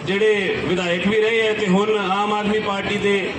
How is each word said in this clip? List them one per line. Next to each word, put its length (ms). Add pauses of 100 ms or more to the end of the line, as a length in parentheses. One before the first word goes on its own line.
ਜਿਹੜੇ 600
ਵਿਧਾਇਕ 420
ਵੀ 140
ਰਹੇ 220
ਹੈ 100
ਤੇ 140
ਹੁਣ 320
ਆਮ 340
ਆਦਮੀ 260
ਪਾਰਟੀ 380
ਦੇ 420